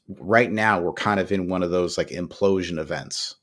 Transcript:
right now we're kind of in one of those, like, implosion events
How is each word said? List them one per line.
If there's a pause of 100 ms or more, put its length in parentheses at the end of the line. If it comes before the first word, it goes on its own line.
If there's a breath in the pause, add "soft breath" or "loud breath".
right
now
we're
kind
of
in
one
of
those,
like,
implosion
events